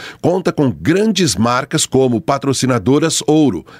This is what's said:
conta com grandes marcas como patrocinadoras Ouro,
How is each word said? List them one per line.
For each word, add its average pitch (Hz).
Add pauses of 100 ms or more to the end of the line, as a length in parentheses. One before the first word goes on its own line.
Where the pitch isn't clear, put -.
(220)
conta 175
com 139
grandes 170
marcas 123
como 127
patrocinadoras 135
Ouro, 143 (140)